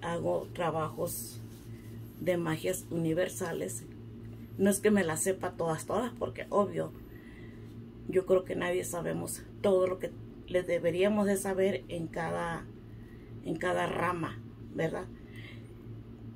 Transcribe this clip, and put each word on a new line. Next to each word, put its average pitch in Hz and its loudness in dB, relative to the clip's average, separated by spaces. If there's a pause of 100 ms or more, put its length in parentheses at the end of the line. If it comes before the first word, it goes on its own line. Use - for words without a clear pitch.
hago 170 0
trabajos 160 -2 (800)
de 175 4
magias 170 0
universales, 165 0 (760)
no 196 8
es 196 6
que 214 8
me 202 8
las 160 2
sepa 180 2
todas, 165 0
todas, 233 2
porque - -4
obvio, 165 2 (1160)
yo 180 2
creo 185 6
que - -4
nadie 175 2
sabemos 165 -4 (180)
todo 185 8
lo 185 0
que - -4 (380)
le 180 4
deberíamos 180 4
de 196 4
saber 190 2
en 165 -4
cada, 165 -2 (800)
en 170 0
cada 175 2
rama, 170 0 (360)
¿verdad? - 0 (1300)